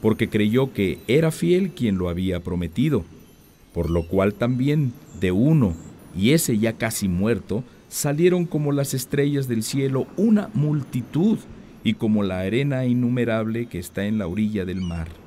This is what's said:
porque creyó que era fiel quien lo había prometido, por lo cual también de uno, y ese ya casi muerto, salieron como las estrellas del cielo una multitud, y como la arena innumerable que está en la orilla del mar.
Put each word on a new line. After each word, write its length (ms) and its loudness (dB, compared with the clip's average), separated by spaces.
porque 280 2
creyó 440 2
que 360 -2
era 240 4
fiel 400 0
quien 260 0
lo 100 -2
había 300 -2
prometido, 640 -2
por 160 -2
lo 160 0
cual 280 2
también 580 0
de 140 0
uno, 420 4
y 140 4
ese 280 2
ya 160 0
casi 340 -2
muerto, 560 -2
salieron 580 2
como 240 -2
las 240 0
estrellas 540 0
del 160 -2
cielo 420 -2
una 380 4
multitud, 840 0
y 120 2
como 280 2
la 160 -2
arena 480 -2
innumerable 800 0
que 140 -8
está 240 -6
en 140 -2
la 100 -2
orilla 360 -2
del 180 -4
mar. 260 -6